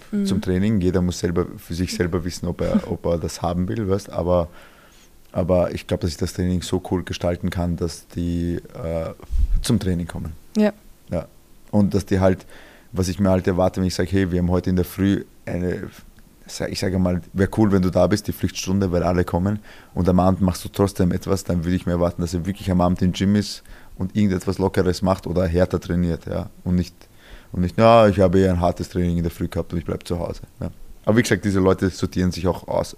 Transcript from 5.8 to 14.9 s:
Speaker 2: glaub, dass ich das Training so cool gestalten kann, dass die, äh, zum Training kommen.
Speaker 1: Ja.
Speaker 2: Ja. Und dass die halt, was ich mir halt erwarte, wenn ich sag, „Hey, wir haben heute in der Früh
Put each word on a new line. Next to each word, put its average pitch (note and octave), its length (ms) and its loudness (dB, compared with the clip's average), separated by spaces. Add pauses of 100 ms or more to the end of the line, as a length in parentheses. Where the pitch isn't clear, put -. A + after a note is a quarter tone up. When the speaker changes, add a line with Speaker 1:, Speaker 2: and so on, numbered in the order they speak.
Speaker 2:
glaub, F2 140 -2
dass F#2 100 -2
ich D#2 60 -10
das F2 160 -4
Training F2+ 300 0
so F#2 280 -2
cool F#2 120 0
gestalten F2+ 480 -4
kann, F2 260 -2
dass - 320 -6
die, F2 480 -2
äh, E2 560 -6 (500)
zum A#2 160 2
Training F2+ 280 -2
kommen. - 260 -10 (240)
Speaker 1:
Ja. G#3 160 4 (380)
Speaker 2:
Ja. - 160 -4 (440)
Und G2+ 240 4
dass F#2+ 120 0
die F#2+ 140 2
halt, F#2+ 260 2 (460)
was F#2 160 0
ich F#2 120 -6
mir G2 100 4
halt F#2 160 2
erwarte, F#2 340 2
wenn F#2 80 2
ich F2 60 -2
sag, F#2 160 -2
„Hey, G2 220 2
wir F2+ 60 0
haben F2 120 2
heute F2+ 200 0
in F#2 60 2
der F2+ 80 2
Früh G2 400 0 (200)